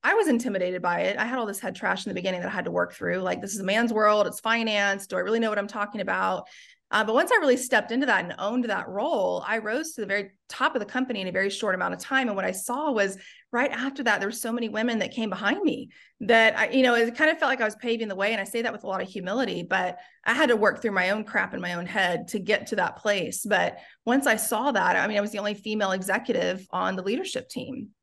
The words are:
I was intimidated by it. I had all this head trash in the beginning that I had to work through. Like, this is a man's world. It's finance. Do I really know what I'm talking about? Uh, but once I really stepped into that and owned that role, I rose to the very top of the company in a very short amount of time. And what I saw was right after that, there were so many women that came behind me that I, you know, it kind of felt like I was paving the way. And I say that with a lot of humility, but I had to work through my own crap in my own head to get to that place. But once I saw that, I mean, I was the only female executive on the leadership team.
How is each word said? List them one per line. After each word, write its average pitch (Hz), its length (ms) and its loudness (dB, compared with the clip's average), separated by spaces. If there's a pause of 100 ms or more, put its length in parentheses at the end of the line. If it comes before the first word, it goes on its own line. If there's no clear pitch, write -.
I 294 100 4
was 415 140 4
intimidated 196 540 0
by 175 220 0
it. 190 140 0
I 214 80 -2
had 247 140 -2
all 233 60 -2
this 202 140 -6
head 185 160 -8
trash 190 300 -2
in 208 40 -6
the 190 60 -6
beginning 180 260 -2
that 180 60 -4
I 185 60 -6
had 180 120 -4
to 175 60 -4
work 180 220 -2
through. 180 260 -4
Like, 185 220 -2
this 196 120 -8
is 214 80 -8
a 190 40 -6
man's 220 280 2
world. 208 340 4
It's - 140 -8
finance. 208 640 0
Do 196 80 -6
I 185 40 0
really 202 200 0
know 226 100 2
what 208 100 0
I'm 202 80 -4
talking 208 340 -6
about? 185 480 -2 (420)
Uh, 214 120 2
but 214 100 0
once 311 180 4
I 480 40 8
really 294 200 6
stepped 247 360 0
into 262 160 2
that 196 160 4
and 175 160 -8
owned 233 240 -2
that 202 260 -2
role, 196 560 0
I 220 140 -2
rose 226 320 -4
to - 100 -10
the 202 60 -4
very 196 240 -2 (160)
top 294 280 -2
of 247 40 0
the 202 80 -4
company 254 340 -2
in 185 60 -4
a 180 40 -2
very 190 200 0
short 196 240 -2
amount 185 180 -2
of 180 60 -8
time. 262 300 0
And 208 60 -2
what 190 100 0
I 185 60 0
saw 269 400 -2
was 196 240 2 (360)
right 247 180 2
after 262 360 -4
that, 208 140 4
there 196 80 -2
were 208 40 -2
so 233 200 -6
many 233 180 -2
women 226 280 0
that 196 140 -2
came 226 180 -4
behind 202 320 0
me - 280 0 (320)
that 226 360 6
I, 214 120 2
you 254 120 4
know, 247 140 6
it 233 200 2
kind 311 140 4
of 330 80 2
felt 294 140 2
like 254 100 -2
I 226 40 4
was - 100 -2
paving 233 320 -2
the 196 80 -6
way. 196 160 2
And 214 100 0
I - 20 -6
say 233 200 -4
that 233 100 -2
with 208 120 -12
a - 20 -6
lot 190 160 -2
of 190 40 -4
humility, 185 540 -2
but 180 380 -2 (260)
I 226 80 2
had 277 160 4
to 240 60 6
work 208 260 2
through 214 120 -2
my 185 180 2
own 214 140 -2
crap 190 280 -2
in - 80 -6
my 175 140 -6
own 175 100 -6
head 175 440 0
to 214 100 -4
get 196 280 0
to 214 100 -2
that 180 180 0
place. 202 500 -2
But 185 320 2 (260)
once 269 220 2
I 233 100 6
saw 233 360 0
that, 185 240 2
I 185 100 2
mean, 208 140 0
I - 20 4
was 208 100 -4
the 214 60 -8
only 208 160 -2
female 208 380 -2
executive 190 800 0
on 185 240 0
the 185 80 -6
leadership 247 460 -4
team. - 400 -10 (140)